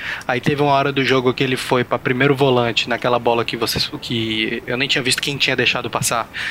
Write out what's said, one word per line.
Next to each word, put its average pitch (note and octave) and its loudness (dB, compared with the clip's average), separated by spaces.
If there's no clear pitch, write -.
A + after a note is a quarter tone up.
Aí B2 0
teve D3 0
uma C#3+ 4
hora C#3 2
do C3+ 0
jogo B2+ 2
que C#3 -2
ele B2+ 0
foi B2 0
pra - -2
primeiro C3+ 2
volante, B2 2
naquela A#2+ 0
bola A#2 2
que A#2 -6
vocês, - -2
que A2+ -2
eu A#2+ -4
nem C3+ 0
tinha C#3+ 0
visto B2+ -2
quem C#3+ -4
tinha C3+ 0
deixado A#2+ 0
passar, A#2 -2